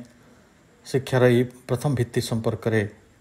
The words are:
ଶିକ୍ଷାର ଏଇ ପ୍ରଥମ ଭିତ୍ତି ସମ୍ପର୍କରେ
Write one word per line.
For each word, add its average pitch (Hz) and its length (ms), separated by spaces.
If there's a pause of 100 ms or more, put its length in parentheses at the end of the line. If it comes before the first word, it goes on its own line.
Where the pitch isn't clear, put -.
(880)
ଶିକ୍ଷାର 127 380
ଏଇ 123 180 (220)
ପ୍ରଥମ 131 300
ଭିତ୍ତି 120 260
ସମ୍ପର୍କରେ 113 640 (380)